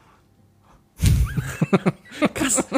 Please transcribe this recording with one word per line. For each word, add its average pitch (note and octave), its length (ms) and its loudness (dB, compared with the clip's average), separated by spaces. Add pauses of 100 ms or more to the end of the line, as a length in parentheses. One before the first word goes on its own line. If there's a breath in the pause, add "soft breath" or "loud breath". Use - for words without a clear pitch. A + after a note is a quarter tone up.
(2250 soft breath)
Krass, C4 300 -2 (140)